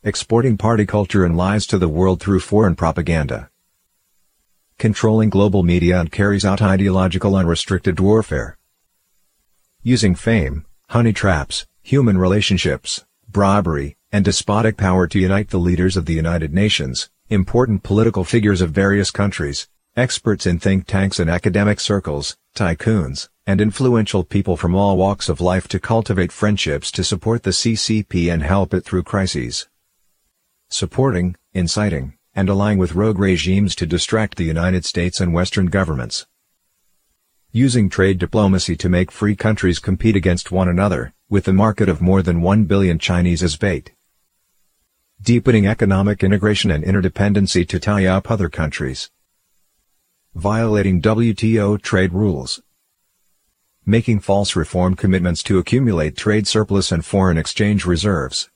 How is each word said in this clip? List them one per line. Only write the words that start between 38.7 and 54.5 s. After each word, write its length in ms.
to 120
make 220
free 260
countries 420
compete 380
against 340
one 180
another, 440
with 200
a 40
market 380
of 100
more 220
than 180
one 240
billion 340
Chinese 440
as 160
bait. 340
Deepening 460
economic 580
integration 460
and 120
interdependency 840
to 100
tie 280
up 240
other 180
countries. 600
Violating 640
W 340
T 240
O 180
trade 380
rules. 480
Making 340
false 380